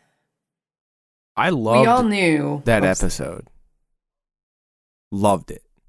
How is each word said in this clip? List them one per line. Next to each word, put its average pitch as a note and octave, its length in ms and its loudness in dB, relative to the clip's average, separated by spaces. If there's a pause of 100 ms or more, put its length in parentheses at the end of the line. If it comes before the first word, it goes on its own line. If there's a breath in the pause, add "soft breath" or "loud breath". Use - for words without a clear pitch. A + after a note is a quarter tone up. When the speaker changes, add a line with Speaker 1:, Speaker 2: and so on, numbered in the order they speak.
(1400 loud breath)
Speaker 1:
I C#3 140 0
Speaker 2:
We E3+ 80 0
all A#2 260 2
Speaker 1:
loved A#3+ 240 2
Speaker 2:
knew. D3+ 560 0
Speaker 1:
that A2+ 200 2
Speaker 2:
Oops. F#2+ 180 0
Speaker 1:
episode. E2+ 460 -6 (1600)
Loved G2 400 -2
it. - 120 -18 (260)